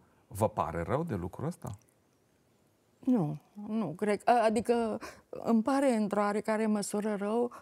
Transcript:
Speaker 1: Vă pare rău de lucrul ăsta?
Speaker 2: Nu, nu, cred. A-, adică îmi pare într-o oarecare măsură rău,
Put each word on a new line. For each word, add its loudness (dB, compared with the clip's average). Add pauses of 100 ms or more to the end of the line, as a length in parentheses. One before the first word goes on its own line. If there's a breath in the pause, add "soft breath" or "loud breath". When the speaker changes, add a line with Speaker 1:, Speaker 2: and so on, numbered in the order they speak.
(260 soft breath)
Speaker 1:
Vă 0
pare -4
rău -2
de -6
lucrul -6
ăsta? -10 (1300)
Speaker 2:
Nu, 0 (300)
nu, -4
cred. -2
A-, 6
adică 2 (300 loud breath)
îmi 2
pare 4
într-o 0
oarecare 0
măsură -2
rău, -2